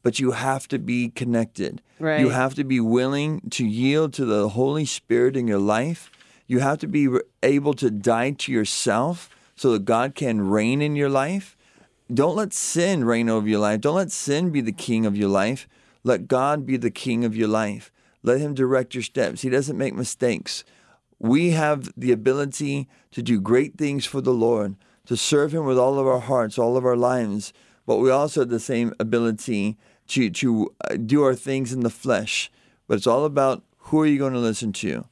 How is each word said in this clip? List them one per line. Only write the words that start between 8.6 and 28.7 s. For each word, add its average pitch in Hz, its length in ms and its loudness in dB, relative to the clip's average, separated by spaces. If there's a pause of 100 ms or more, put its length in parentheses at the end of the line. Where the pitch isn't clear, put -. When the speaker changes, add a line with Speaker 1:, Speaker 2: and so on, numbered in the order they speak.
Speaker 1:
so 127 180 2
that 101 120 0
God 120 300 0
can 110 340 -2
reign 113 340 2
in 147 140 0
your 143 140 0
life. 151 460 -2 (560)
Don't 139 220 2
let 214 200 -4
sin 170 500 0
reign 117 240 2
over 107 180 0
your 107 140 2
life. 104 220 2
Don't 147 120 0
let 185 160 -2
sin 160 400 -2
be 143 120 0
the 110 100 -2
king 113 340 -2
of 101 100 0
your 101 120 0
life. 101 400 0 (340)
Let 117 240 0
God 135 400 0
be 131 100 0
the 117 140 -2
king 120 340 -4
of 110 120 -2
your 113 100 2
life. 104 460 -2 (300)
Let 123 180 2
him 147 140 -4
direct 131 400 0
your 123 80 -6
steps. 104 400 -4
He 131 80 -2
doesn't 135 280 0
make 135 160 -4
mistakes. - 680 -4 (540)
We 151 320 2
have 151 460 0
the 123 140 -2
ability 139 800 0 (240)
to 123 100 -8
do 113 180 2
great 120 360 2
things 143 300 -2
for 135 160 -4
the 127 100 2
Lord, 110 440 0 (300)
to 120 100 -2
serve 147 360 2
him 160 140 -2
with 131 120 2
all 135 200 4
of 135 80 2
our 127 140 2
hearts, 117 380 -2
all 120 180 2
of 127 100 0
our 123 100 4
lives, 120 560 0 (340)
but 117 120 2
we 131 120 4
also 143 300 2
have 120 80 2
the 117 120 -2
same 120 380 -2